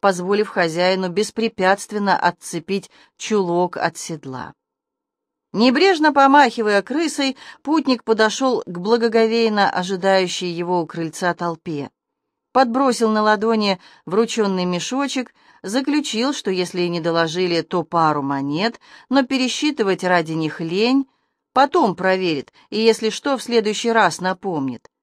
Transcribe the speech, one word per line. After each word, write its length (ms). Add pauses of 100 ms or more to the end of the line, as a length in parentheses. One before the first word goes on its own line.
позволив 480
хозяину 640
беспрепятственно 1080
отцепить 720 (280)
чулок 580
от 220
седла. 560 (960)
Небрежно 640
помахивая 680
крысой, 560 (240)
путник 440
подошел 600
к 140
благоговейно 920
ожидающей 840
его 300
у 60
крыльца 480
толпе. 560 (600)
Подбросил 580
на 120
ладони 580 (240)
врученный 640
мешочек — 680 (280)
заключил, 720
что 160
если 320
и 80
не 100
доложили, 640
то 200
пару 380
монет, 580 (300)
но 160
пересчитывать 800
ради 280
них 280
лень, 480 (460)
потом 420
проверит 560 (160)
и, 100
если 300
что, 300
в 40
следующий 480
раз 300
напомнит. 680 (120)